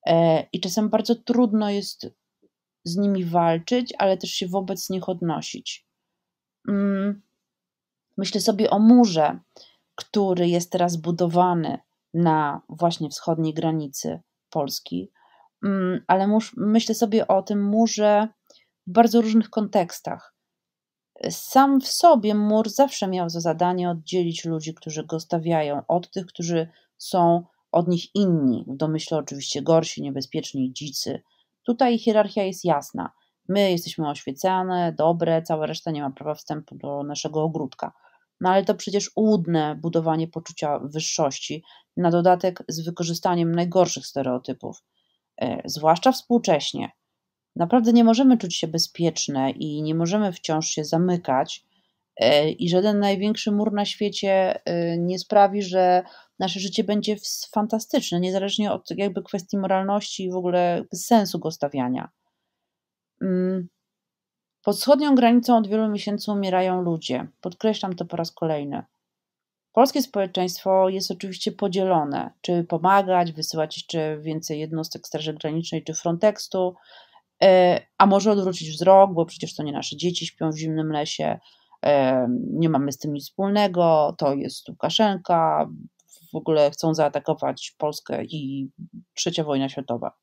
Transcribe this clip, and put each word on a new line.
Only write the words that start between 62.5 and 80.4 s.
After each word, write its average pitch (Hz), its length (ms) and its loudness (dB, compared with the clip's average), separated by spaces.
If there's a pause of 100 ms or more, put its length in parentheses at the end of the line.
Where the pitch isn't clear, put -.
Mm. 185 460 -2 (960)
Pod 202 120 0
wschodnią 285 400 2
granicą 240 420 6
od 214 100 2
wielu 220 220 0
miesięcy 208 420 -4
umierają 185 500 0
ludzie. 160 460 -4 (140)
Podkreślam 196 540 -4
to 175 100 -8
po 170 120 -8
raz 165 140 -4
kolejny. 147 520 -4 (920)
Polskie 269 240 4
społeczeństwo 190 880 0
jest 190 220 -4
oczywiście 185 400 -6
podzielone, 175 920 0
czy 175 220 0
pomagać, 180 680 2
wysyłać 156 460 -6
jeszcze 156 400 -6
więcej 156 420 -6
jednostek 160 480 -8
Straży 156 260 -8
Granicznej 160 500 -6
czy 156 100 -10
Frontextu, 180 840 -2 (680)
e, 185 380 6 (160)
a 202 80 8
może 196 260 4
odwrócić 185 400 -2
wzrok, 190 420 8
bo 165 120 0
przecież - 300 -12
to 151 80 -8
nie 147 80 -6
nasze 143 260 -8
dzieci 170 280 -4
śpią 160 260 -4